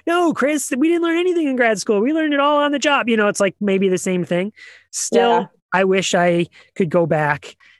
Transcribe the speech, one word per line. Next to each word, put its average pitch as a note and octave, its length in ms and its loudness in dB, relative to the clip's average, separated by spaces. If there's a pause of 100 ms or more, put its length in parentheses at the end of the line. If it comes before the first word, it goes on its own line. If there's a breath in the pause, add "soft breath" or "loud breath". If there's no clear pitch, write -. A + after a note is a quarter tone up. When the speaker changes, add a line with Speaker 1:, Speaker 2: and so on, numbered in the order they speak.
Speaker 1:
"No, E4+ 260 2
Chris, C#4+ 460 -2
we D#4 100 2
didn't E4+ 140 0
learn E4+ 160 0
anything F4 300 0
in C4 80 -2
grad A3+ 220 2
school. G3+ 220 0
We C4+ 140 0
learned D#4 180 0
it C#4+ 80 0
all D4 180 2
on C#4+ 140 0
the C#4+ 60 -2
job." B3+ 320 0
You A3+ 80 2
know, G#3 100 2
it's, G3+ 120 -2
like, G3 200 0
maybe G3 300 0
the F3+ 80 0
same F3+ 260 -2
thing. F3+ 280 -4 (380 loud breath)
Still, A#3 500 2
Speaker 2:
Yeah. F#3 60 -6 (280)
Speaker 1:
I F#3 100 2
wish F#3+ 300 0
I F3 320 2 (300 loud breath)
could F#3+ 120 0
go E3+ 160 2
back. D3+ 520 -2 (240 soft breath)